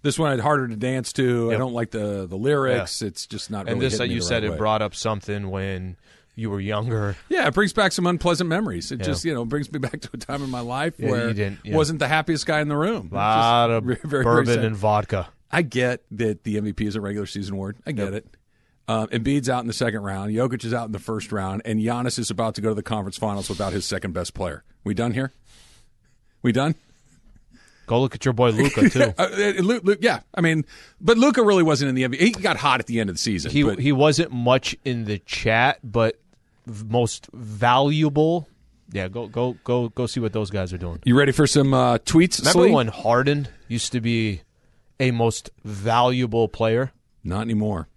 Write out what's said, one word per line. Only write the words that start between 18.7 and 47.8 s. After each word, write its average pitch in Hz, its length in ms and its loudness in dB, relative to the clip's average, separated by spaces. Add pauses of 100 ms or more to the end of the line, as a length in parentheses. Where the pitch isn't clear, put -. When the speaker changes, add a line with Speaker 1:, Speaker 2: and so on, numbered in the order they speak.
Speaker 1:
Um, 110 200 -2
Embiid's 127 400 -2
out 127 120 0
in 117 80 -8
the 113 40 -6
second 110 300 -4
round. 98 300 -6
Jokic 117 320 -2
is 113 100 -4
out 117 120 -6
in 107 60 -10
the 107 60 -8
first 110 320 -8
round. 98 340 -4
And 110 160 -2
Giannis 120 380 -2
is 113 120 -4
about 110 260 -4
to - 40 -8
go 110 100 0
to 110 40 -2
the 101 80 -4
conference 101 360 -6
finals 101 300 -4
without 98 240 -4
his 92 120 -4
second 95 300 -6
best 87 200 -6
player. 87 300 -8 (180)
We 104 120 -4
done 117 180 -2
here? 131 180 -4 (1120)
We 127 100 4
done? 139 220 0 (1120)
Speaker 2:
Go 117 140 2
look 131 140 -2
at - 100 -10
your 131 100 2
boy 110 160 6
Luka, 147 380 4
too. 127 140 4
Speaker 1:
<laughs> - 160 2
Uh, - 40 2
uh, 196 300 0 (100)
Lu-, 220 200 2
Lu-, 196 180 4
yeah, 220 200 2 (120)
I - 80 -6
mean, 160 240 2 (360)
but 220 180 6
Luka 254 240 6
really 196 220 6
wasn't 143 240 2
in 127 80 0
the 127 80 2
M 123 80 -2
V 135 60 -6
P. 165 80 4
He 240 40 8
got 185 260 -2
hot 131 220 2
at 113 80 -4
the 117 140 0
end 101 100 0
of 87 60 -6
the - 40 -6
season. 92 300 -2
Speaker 2:
He, 143 140 2
Speaker 1:
but 104 160 0
Speaker 2:
he 135 100 2
wasn't 147 400 4
much 123 540 2
in 120 220 -4
the 104 120 -4
chat, 117 640 0
but 113 380 0 (460)
v-, 110 220 -12
most 117 440 0
valuable. 143 1160 2 (440)
Yeah, 95 160 -4
go, 110 200 -8
go, 120 360 -2
go, 123 240 0
go 123 180 -4
see 127 140 -4
what 110 120 -2
those 107 180 -2
guys 92 220 -4
are 92 60 -8
doing. 85 260 -8
Speaker 1:
You 123 140 6
ready 139 140 6
for 151 140 4
some, 135 280 4
uh, 123 240 4
tweets, 165 420 4
Speaker 2:
Remember 208 260 4
Speaker 1:
Slee? - 60 8
Speaker 2:
when 127 160 4
Harden 131 600 0 (200)
used 113 240 -4
to 123 80 -2
be 110 420 -2 (560)
a 131 140 2
most 117 380 0 (140)
valuable 113 840 2
player? 113 440 0 (300)
Speaker 1:
Not 92 200 -4
anymore. 107 540 -2